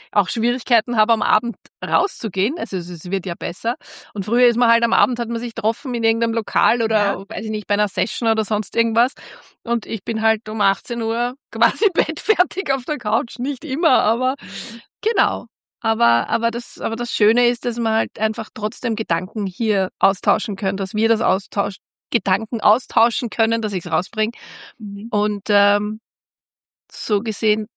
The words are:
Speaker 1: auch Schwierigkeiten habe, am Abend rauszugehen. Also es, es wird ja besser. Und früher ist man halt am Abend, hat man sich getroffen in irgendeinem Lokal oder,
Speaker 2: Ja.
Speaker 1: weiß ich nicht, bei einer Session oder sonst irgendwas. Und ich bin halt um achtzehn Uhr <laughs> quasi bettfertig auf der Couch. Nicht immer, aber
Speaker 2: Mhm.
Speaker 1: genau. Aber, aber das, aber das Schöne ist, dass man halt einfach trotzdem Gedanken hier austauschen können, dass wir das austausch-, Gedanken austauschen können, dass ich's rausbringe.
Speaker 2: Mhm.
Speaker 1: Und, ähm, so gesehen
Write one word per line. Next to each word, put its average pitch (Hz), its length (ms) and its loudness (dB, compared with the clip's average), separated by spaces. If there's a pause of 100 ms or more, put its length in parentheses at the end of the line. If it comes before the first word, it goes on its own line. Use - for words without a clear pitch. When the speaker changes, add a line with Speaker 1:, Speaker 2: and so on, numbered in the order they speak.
(120)
Speaker 1:
auch - 180 0
Schwierigkeiten 240 680 0
habe, 214 160 4
am 220 100 0
Abend 233 320 0 (280)
rauszugehen. 190 760 0
Also - 180 -4
es, 175 120 -6
es 175 220 -8
wird 190 160 -2
ja 175 80 -2
besser. 175 400 -4 (400)
Und 202 100 -4
früher 240 220 4
ist 240 100 4
man 240 140 4
halt 233 120 4
am 226 100 2
Abend, 226 260 2
hat 226 100 -4
man 233 100 -2
sich 233 160 -6
getroffen 226 400 -2
in 233 80 -2
irgendeinem 226 300 2
Lokal 220 500 2
oder, 220 140 2
Speaker 2:
Ja. 202 320 0
Speaker 1:
weiß 226 160 -6
ich 214 60 -4
nicht, 214 160 -4
bei 208 80 2
einer 208 120 2
Session - 420 -2
oder 220 160 2
sonst 214 300 -2
irgendwas. 226 380 2 (500)
Und 233 240 -2
ich 220 160 -6
bin 220 180 -2
halt 220 280 0
um 220 120 -4
achtzehn 202 400 0
Uhr 233 320 -2 (100)
<laughs> - 80 -20
quasi 233 440 2
bettfertig - 760 0
auf 254 120 -4
der 294 140 -2
Couch. 226 400 -2
Nicht 262 260 -4
immer, 269 380 2
aber 247 380 0
Speaker 2:
Mhm. - 400 -12 (200)
Speaker 1:
genau. - 440 0 (360)
Aber, 233 460 2
aber 226 240 0
das, 233 300 -8
aber 220 160 -4
das 240 140 -6
Schöne 226 360 4
ist, 240 160 0
dass 233 140 -2
man 226 160 0
halt 220 260 -2
einfach 214 340 -2
trotzdem 220 440 -4
Gedanken 185 480 -2
hier 196 540 0
austauschen 196 580 2
können, 196 180 -2
dass 190 180 -4
wir 214 140 2
das 220 140 4
austausch-, 196 560 0 (340)
Gedanken 214 480 0
austauschen 226 680 2
können, 220 320 0
dass 214 100 -2
ich's 180 180 -4
rausbringe. 214 440 -2 (440)
Speaker 2:
Mhm. 202 320 -8
Speaker 1:
Und, 208 380 0
ähm, 208 540 2 (880)
so - 300 -2
gesehen 214 560 0